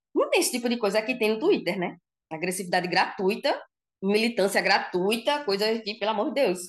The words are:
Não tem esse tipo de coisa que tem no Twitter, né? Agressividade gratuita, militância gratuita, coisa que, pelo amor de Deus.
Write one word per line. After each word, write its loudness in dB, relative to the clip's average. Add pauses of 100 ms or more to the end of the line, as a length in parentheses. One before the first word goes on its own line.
(140)
Não 2
tem 4
esse 2
tipo -4
de 0
coisa 2
que -4
tem 2
no 0
Twitter, 0
né? -4 (360)
Agressividade -2
gratuita, 0 (400)
militância 2
gratuita, 0
coisa 0
que, -8
pelo -2
amor -2
de -6
Deus. 0 (100)